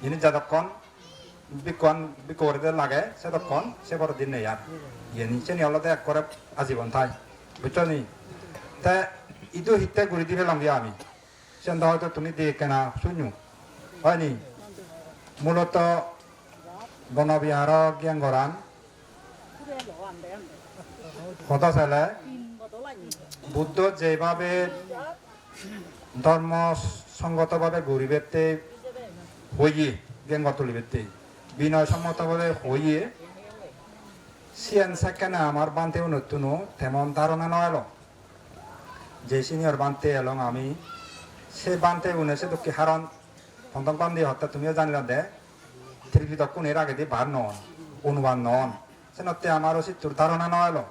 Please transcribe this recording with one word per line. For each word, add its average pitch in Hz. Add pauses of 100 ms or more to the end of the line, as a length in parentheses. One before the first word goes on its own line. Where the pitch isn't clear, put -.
ইনি 151
যতক্ষণ 156 (1000)
বিকন, 165 (300)
বিকরিতে 151 (120)
লাগে, 139 (200)
সেতক্ষণ 170 (240)
সে 170
বড় 151
দিন 135
নেই 117
আর। 107 (640)
ইনি 117
সিনি 175
হলো 151
দে 165
এক 151
করে 151 (400)
আজীবন 127
থাই। 131 (520)
বুঝছো 151
নি? 147 (840)
তে 180 (680)
ইদু 208
হিতে - (100)
ঘুরি 170
দিবে 180
লঙ্গিয়া 151
আমি। 110 (720)
সেন 170 (120)
হয়তো 165
তুমি 156
দিয়ে 156
কেনা 139 (220)
শূন্য। 175 (800)
হয়নি? 165 (1120)
মূলত 170 (1400)
বনবিহার 151 (300)
জ্ঞান 160
গড়ান। 135 (3000)
কথা 143
ছেলে, 143 (1500)
বুদ্ধ 151 (240)
যেভাবে 165 (1700)
ধর্মসঙ্গতভাবে 165 (100)
গরিবেতে 143 (1120)
হইয়ে, 151 (380)
জ্ঞান 151 (180)
তুলিবেতে, 117 (560)
বিনয় 156
সম্মতভাবে 170 (160)
হইয়ে, 151 (1600)
সিয়ান 196 (120)
সেকেন্ডে 185 (100)
আমার 147
বান্তে 165 (180)
নতুন 139 (360)
তেমন 139 (120)
ধারণা 160
নয় 170 (1600)
যে 131 (100)
সিনিয়র 160
বান্তে 139 (120)
এলং 131 (120)
আমি, 127 (920)
সে - (120)
বান্তে 175 (120)
উনে 147
সে -
তো -
কি 160
হারণ, 160 (680)
পন্তং 139
বান্দি 170
হত্যা 139
তুমিও 151
জানিলা 147
দে, 127 (920)
ত্রিপিত 147 (120)
কোন 170
এর 156
আগে 143
দিয়ে 147
বার 123
নন, 107 (520)
অনুবাদ 135 (100)
নন, 127 (440)
সে -
নতে 175 (100)
আমার 160
অসিত 180
তোর 147
ধারণা 165
নয় 175
এলো 151